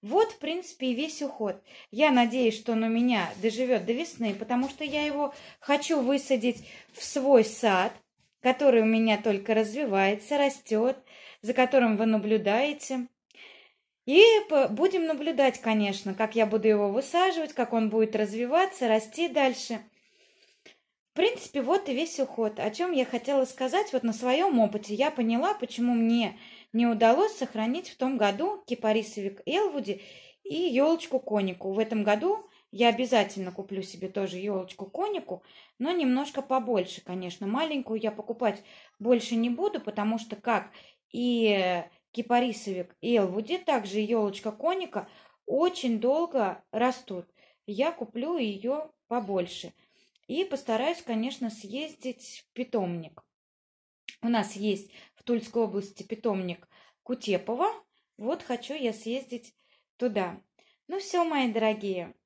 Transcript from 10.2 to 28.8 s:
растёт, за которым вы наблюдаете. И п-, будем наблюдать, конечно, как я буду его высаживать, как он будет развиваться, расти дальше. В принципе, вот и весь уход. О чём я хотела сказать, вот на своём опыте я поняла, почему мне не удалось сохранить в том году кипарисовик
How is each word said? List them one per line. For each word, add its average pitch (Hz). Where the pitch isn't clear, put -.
растёт, 262
за 220
которым 254
вы 220
наблюдаете. 220
И 302
п-, 277
будем 339
наблюдать, 285
конечно, 202
как 220
я 226
буду 214
его 202
высаживать, 330
как 233
он 220
будет 220
развиваться, 247
расти 220
дальше. 254
В -
принципе, 381
вот 339
и 269
весь 302
уход. 226
О 208
чём 349
я 262
хотела 262
сказать, 262
вот 254
на 226
своём 254
опыте 208
я 269
поняла, 262
почему 247
мне 226
не 233
удалось 233
сохранить 247
в -
том 262
году 220
кипарисовик 214